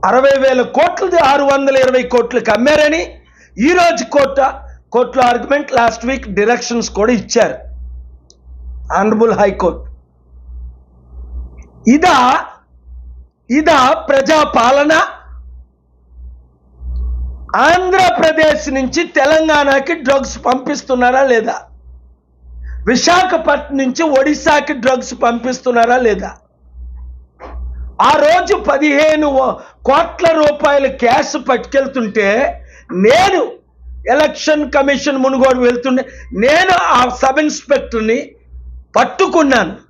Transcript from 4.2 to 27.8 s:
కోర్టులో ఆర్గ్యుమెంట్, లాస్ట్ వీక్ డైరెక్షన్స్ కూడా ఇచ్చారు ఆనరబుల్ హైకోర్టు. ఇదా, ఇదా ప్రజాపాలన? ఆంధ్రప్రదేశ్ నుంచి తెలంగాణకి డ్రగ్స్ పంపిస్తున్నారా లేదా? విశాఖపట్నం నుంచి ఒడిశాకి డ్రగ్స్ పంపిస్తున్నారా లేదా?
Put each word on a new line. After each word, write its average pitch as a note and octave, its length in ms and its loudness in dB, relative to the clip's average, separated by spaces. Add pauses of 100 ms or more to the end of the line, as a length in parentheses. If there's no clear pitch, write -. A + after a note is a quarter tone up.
కోర్టులో B3 380 2
ఆర్గ్యుమెంట్, C#4 460 -2
లాస్ట్ A#3 320 0
వీక్ C4+ 160 -6 (120)
డైరెక్షన్స్ A#3 520 -2 (100)
కూడా G#3+ 200 2
ఇచ్చారు G3 380 0 (1400)
ఆనరబుల్ G#3+ 400 2
హైకోర్టు. G3 440 0 (2000)
ఇదా, E4 220 0 (1400)
ఇదా D#4 200 4 (300)
ప్రజాపాలన? C#4+ 840 2 (2750)
ఆంధ్రప్రదేశ్ E4 1000 2 (120)
నుంచి C4+ 260 -2 (160)
తెలంగాణకి D4 760 2 (120)
డ్రగ్స్ C#4 300 0 (100)
పంపిస్తున్నారా C4 760 0 (100)
లేదా? A3+ 240 -2 (1300)
విశాఖపట్నం D#4+ 920 0
నుంచి C4 240 -2 (160)
ఒడిశాకి D4 540 0 (100)
డ్రగ్స్ B3+ 280 -2 (100)
పంపిస్తున్నారా A#3+ 840 0
లేదా? F#3+ 260 -2 (1800)